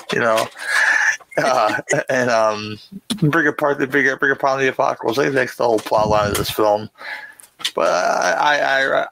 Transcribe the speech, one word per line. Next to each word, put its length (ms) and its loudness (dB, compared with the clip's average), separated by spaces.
you 60 -2
know, 280 2
uh, 440 0
<laughs> 160 -2
and, 200 0
um, 480 0
bring 260 2
apart 320 0
the, 80 0
bring, 300 2
bring 140 2
upon 280 0
the 80 2
apocalypse. 500 -2
I 60 2
think 120 0
that's 200 -2
the 100 0
whole 140 2
plot 300 2
line 220 2
of 60 -2
this 140 -4
film. 380 2
But 140 0
I, 680 0
I, 440 0
I, 100 -4